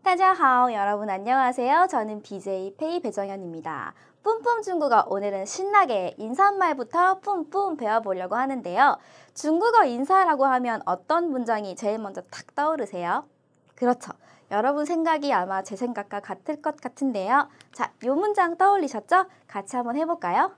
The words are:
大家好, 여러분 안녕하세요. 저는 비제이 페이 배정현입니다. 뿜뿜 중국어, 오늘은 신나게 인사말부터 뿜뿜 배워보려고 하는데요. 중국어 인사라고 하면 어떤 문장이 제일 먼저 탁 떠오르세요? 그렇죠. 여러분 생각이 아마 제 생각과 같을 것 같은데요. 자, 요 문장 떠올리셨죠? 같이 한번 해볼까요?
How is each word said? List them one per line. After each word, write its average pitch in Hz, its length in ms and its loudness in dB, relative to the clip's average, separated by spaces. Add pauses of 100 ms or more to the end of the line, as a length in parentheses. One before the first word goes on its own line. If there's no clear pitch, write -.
(100)
大家好, 311 600 4
여러분 208 360 0
안녕하세요. 254 800 2
저는 214 340 -4
비제이 196 520 -8
페이 - 240 -4
배정현입니다. 175 960 -8 (300)
뿜뿜 453 380 0
중국어, 294 440 2
오늘은 196 400 -4
신나게 349 720 0
인사말부터 349 1000 0
뿜뿜 381 560 -4
배워보려고 208 580 -2
하는데요. 247 640 2 (360)
중국어 392 500 2
인사라고 277 640 2
하면 247 380 0
어떤 311 460 -2
문장이 214 460 -4
제일 214 220 -2
먼저 196 240 -10
탁 - 340 -16
떠오르세요? 247 680 -2 (520)
그렇죠. 247 340 0 (400)
여러분 269 340 0
생각이 311 480 0
아마 226 300 0
제 202 140 -10
생각과 214 420 -6
같을 202 420 -8
것 302 200 -4
같은데요. 247 680 0 (260)
자, - 200 -6 (120)
요 262 120 2
문장 370 400 0
떠올리셨죠? 370 680 2 (200)
같이 202 300 -10
한번 240 180 -4
해볼까요? 320 640 0